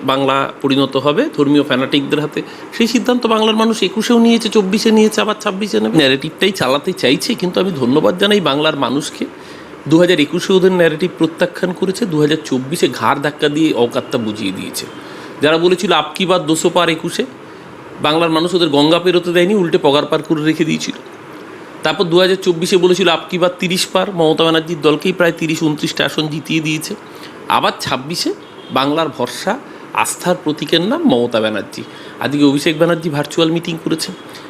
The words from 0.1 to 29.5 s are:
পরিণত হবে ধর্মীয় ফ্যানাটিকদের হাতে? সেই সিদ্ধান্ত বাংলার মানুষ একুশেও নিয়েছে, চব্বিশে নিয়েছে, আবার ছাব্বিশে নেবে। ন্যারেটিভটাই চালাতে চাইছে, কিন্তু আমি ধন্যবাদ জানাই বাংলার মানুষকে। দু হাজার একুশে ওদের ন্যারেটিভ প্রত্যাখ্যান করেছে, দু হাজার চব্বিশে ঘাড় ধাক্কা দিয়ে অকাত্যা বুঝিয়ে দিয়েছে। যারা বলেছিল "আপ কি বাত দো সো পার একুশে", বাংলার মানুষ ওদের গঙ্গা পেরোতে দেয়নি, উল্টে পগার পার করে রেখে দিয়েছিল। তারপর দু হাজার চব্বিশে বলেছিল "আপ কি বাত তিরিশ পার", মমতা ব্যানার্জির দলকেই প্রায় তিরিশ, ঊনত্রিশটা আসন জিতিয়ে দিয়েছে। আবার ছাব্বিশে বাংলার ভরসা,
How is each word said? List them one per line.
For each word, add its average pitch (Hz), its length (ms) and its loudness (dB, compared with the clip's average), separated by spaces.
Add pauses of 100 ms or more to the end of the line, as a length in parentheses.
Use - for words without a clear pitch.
পরিণত 135 360 0
হবে 151 400 2
ধর্মীয় 143 260 4
ফ্যানাটিকদের 139 560 0
হাতে? 151 220 -4 (320)
সেই 233 140 2
সিদ্ধান্ত 240 400 0
বাংলার 220 280 2
মানুষ 220 280 2
একুশেও 220 360 2
নিয়েছে, 233 300 4
চব্বিশে 208 420 2
নিয়েছে, 214 300 4
আবার 208 200 -2
ছাব্বিশে 202 380 -2
নেবে। 220 180 2
ন্যারেটিভটাই 143 540 2
চালাতে 143 420 -2
চাইছে, 143 400 0
কিন্তু 180 260 -2
আমি 190 120 0
ধন্যবাদ 143 460 2
জানাই 202 240 2
বাংলার 151 360 0
মানুষকে। 135 480 -4 (640)
দু 156 120 4
হাজার 175 200 4
একুশে 160 340 0
ওদের 185 180 4
ন্যারেটিভ 170 460 2
প্রত্যাখ্যান 175 560 -2
করেছে, 190 320 -2
দু 156 160 0
হাজার 151 240 4
চব্বিশে 135 420 -2
ঘাড় 127 320 0
ধাক্কা 147 300 0
দিয়ে 151 240 2
অকাত্যা 120 460 0
বুঝিয়ে 104 320 -4
দিয়েছে। 92 340 -10 (560)
যারা 156 160 4
বলেছিল 180 360 2
"আপ 156 220 0
কি 190 100 -2
বাত 175 160 2
দো 156 140 0
সো 175 140 0
পার 175 200 2
একুশে", 170 360 -4 (760)
বাংলার 160 280 2
মানুষ 160 240 0
ওদের 170 160 2
গঙ্গা 151 300 4
পেরোতে 175 340 0
দেয়নি, 180 220 2
উল্টে 175 220 2
পগার 147 280 2
পার 151 180 -2
করে 156 200 -2
রেখে 156 220 2
দিয়েছিল। 156 300 -4 (880)
তারপর 175 200 0
দু 170 160 4
হাজার 185 160 4
চব্বিশে 185 420 0
বলেছিল 180 320 4
"আপ 160 100 2 (100)
কি 185 80 -4
বাত 175 220 0
তিরিশ 180 260 -2
পার", 190 260 -2
মমতা 160 320 2
ব্যানার্জির 160 380 0
দলকেই 156 320 2
প্রায় 170 240 4
তিরিশ, 160 260 0
ঊনত্রিশটা 151 420 -2
আসন 156 220 -2
জিতিয়ে 156 320 -4
দিয়েছে। 156 360 -4 (540)
আবার 143 300 2
ছাব্বিশে 147 540 -4 (380)
বাংলার 143 360 0 (100)
ভরসা, 190 420 -4 (340)